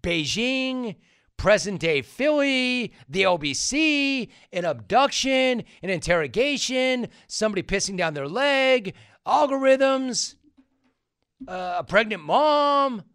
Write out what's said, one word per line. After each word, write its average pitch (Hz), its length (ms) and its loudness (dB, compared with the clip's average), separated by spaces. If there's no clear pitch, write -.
Beijing, 233 920 -2
present-day 165 640 2
Philly, 254 920 0
the 180 160 0
L 180 140 2
B 143 160 -4
C, 277 800 -2
an 180 140 -4
abduction, 247 960 0
an 180 60 -6
interrogation, 233 1160 0
somebody 214 340 -2
pissing 196 360 -4
down 165 180 -2
their 139 120 -6
leg, 262 680 0
algorithms, 269 1120 2
uh, 180 300 -8
a 170 60 -4
pregnant 202 400 0
mom. 277 800 2